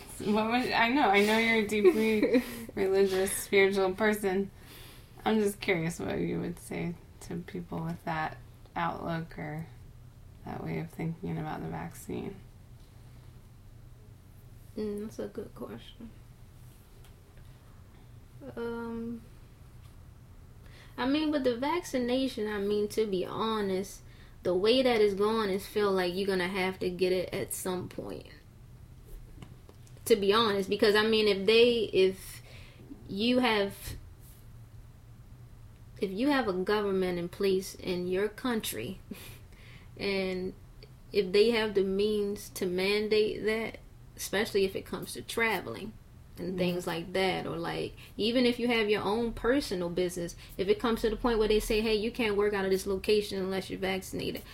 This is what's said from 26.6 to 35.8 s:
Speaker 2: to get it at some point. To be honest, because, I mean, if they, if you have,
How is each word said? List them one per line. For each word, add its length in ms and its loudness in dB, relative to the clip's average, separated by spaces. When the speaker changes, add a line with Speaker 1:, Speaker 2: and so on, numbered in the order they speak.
Speaker 2:
to 100 0
get 220 2
it 200 0
at 200 -4
some 360 -4
point. 380 -10
To 100 6
be 180 4
honest, 340 2
because, 260 6
I 120 6
mean, 200 4
if 200 2
they, 460 8
if 500 2
you 300 2
have, 340 2